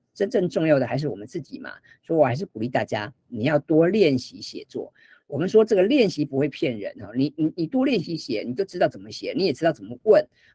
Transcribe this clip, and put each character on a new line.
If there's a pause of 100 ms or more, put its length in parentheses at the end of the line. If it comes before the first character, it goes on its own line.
(160)
真
正
重
要
的
还
是
我
们
自
己
嘛。 (300)
所
以
我
还
是
鼓
励
大
家， (140)
你
要
多
练
习
写
作。 (340)
我
们
说
这
个
练
习
不
会
骗
人
哈，
你，
你，
你
多
练
习
写，
你
就
知
道
怎
么
写，
你
也
知
道
怎
么
问 (320)